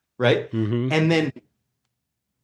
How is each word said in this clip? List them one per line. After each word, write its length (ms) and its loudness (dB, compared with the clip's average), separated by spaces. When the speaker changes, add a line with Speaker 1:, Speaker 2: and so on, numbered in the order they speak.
Speaker 1:
right? 340 0
Speaker 2:
Mm-hmm. 400 -2
Speaker 1:
And 200 2
then, 200 0